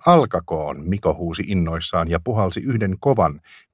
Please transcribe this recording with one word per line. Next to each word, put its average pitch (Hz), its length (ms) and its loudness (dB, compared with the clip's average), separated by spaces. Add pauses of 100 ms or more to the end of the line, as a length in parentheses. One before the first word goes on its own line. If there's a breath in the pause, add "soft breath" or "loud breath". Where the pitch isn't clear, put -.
alkakoon", 82 840 2
Miko 92 240 0
huusi 85 340 -6
innoissaan 82 600 -2
ja 82 140 0
puhalsi 107 360 -2
yhden 107 400 -2
kovan, 92 420 2 (320 soft breath)